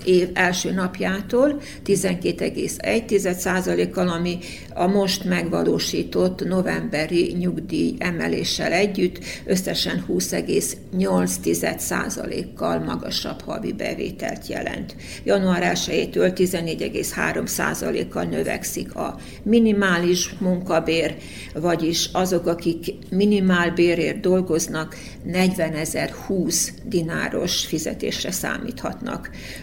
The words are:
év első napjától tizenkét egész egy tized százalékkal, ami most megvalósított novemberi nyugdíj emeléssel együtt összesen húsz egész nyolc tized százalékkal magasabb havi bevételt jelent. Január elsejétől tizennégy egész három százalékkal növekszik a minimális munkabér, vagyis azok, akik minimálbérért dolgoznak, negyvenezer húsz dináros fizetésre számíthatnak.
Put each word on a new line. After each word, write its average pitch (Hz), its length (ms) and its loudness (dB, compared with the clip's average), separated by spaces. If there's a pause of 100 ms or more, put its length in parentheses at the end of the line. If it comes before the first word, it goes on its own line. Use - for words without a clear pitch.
év 180 280 6
első 180 380 2
napjától 190 880 0 (220)
tizenkét 180 580 0
egész 160 360 -2
egy 220 280 0
tized 190 300 2
százalékkal, 180 720 0
ami 175 280 -2 (560)
most 190 300 2
megvalósított 170 1200 0
novemberi 170 920 0
nyugdíj 165 580 0
emeléssel 165 760 0
együtt 185 480 2 (260)
összesen 180 640 0
húsz 180 240 0
egész - 460 0 (200)
nyolc 185 400 2
tized 170 420 0
százalékkal - 1000 -2
magasabb - 640 -4
havi - 320 -6
bevételt - 720 -6
jelent. - 480 -6 (280)
Január 185 400 4
elsejétől 175 680 2
tizennégy 170 480 0
egész 147 300 -4
három 156 340 -2
százalékkal - 800 -2
növekszik - 720 -4
a - 220 -6 (260)
minimális 202 960 4
munkabér, 165 760 2 (380)
vagyis 165 600 0
azok, 180 340 2
akik 165 460 -2 (160)
minimálbérért 175 1120 4
dolgoznak, 170 760 0 (280)
negyvenezer 165 840 0
húsz - 640 0 (100)
dináros 165 840 0
fizetésre - 640 -4
számíthatnak. - 1000 -6 (340)